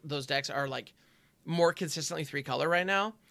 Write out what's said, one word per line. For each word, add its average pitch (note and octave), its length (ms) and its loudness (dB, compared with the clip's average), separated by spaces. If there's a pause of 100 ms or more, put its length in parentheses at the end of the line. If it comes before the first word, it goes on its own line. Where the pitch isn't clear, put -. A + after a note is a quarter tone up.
those C#3+ 220 -6
decks C#3 240 -2
are, C#3 180 -2
like, C3 240 -8 (520)
more E3+ 280 4
consistently D#3+ 520 -4
three C#3 180 -4
color C3+ 260 0
right F3 180 4
now. G3 280 0 (160)